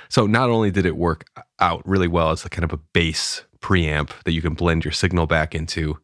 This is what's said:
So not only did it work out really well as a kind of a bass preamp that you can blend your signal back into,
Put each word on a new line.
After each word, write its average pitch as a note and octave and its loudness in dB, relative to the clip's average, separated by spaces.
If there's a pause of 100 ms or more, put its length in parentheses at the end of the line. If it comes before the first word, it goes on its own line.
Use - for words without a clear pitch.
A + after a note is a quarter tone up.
So A2+ 2
not A#2 2
only A2 2
did F#2 2
it D#2+ -2
work E2 -2 (320)
out E2+ 0
really F#2 2
well E2 2
as D#2+ -4
a - -10
kind - -4
of D2+ -2
a D2+ -6 (160)
bass E2 -2 (180)
preamp D2+ 0 (140)
that F2 0
you E2 0
can D#2+ -2
blend E2 0
your D#2 -6
signal E2+ 0
back D#2 0
into, D#2 -6